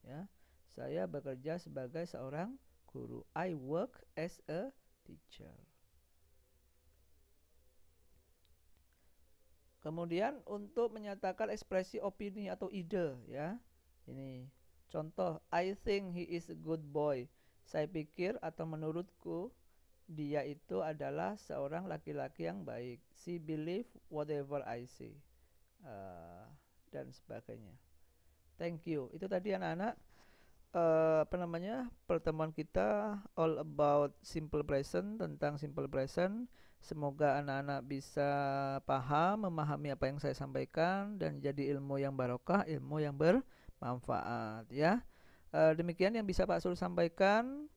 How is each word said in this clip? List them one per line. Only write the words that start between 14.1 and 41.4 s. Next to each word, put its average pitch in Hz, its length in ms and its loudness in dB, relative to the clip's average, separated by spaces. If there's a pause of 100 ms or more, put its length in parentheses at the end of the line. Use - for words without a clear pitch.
contoh, 165 640 -4
"I 185 240 2
think 196 400 0
he 175 80 -4
is 170 300 -6
a - 20 -8
good 160 320 -4
boy." 143 400 2 (400)
Saya 151 240 0
pikir 180 480 -2
atau 160 240 -6
menurutku 165 880 -4 (560)
dia 147 400 -2
itu 170 380 -4
adalah 156 500 -2
seorang 165 560 -4
laki-laki 151 560 -6
yang 180 160 -6
baik. 123 400 -8 (140)
"She 175 260 -8
believe 160 460 -4 (180)
whatever 147 560 -2
I 120 240 -6
say." 120 320 -16 (640)
Eh, 95 640 -14 (480)
dan 135 160 -8
sebagainya. 113 640 -14 (840)
Thank 170 260 -4
you. 151 240 -2
Itu 165 160 -8
tadi 190 300 0
anak-anak, 185 420 -2 (760)
eh, 160 480 8
apa - 160 -2
namanya, 190 500 -2 (160)
pertemuan 156 460 2
kita 208 640 2 (160)
all 160 240 4
about 147 640 4
simple 151 400 -2
present, 175 560 0
tentang 147 400 0
simple 143 320 -4
present. 180 560 0 (360)
Semoga 143 560 2
anak-anak 143 480 -2
bisa 143 440 0 (560)
paham, 160 640 4
memahami 147 440 0
apa 135 160 2
yang 143 80 -4
saya 139 160 0
sampaikan, 165 840 0
dan 151 200 0
jadi 139 400 0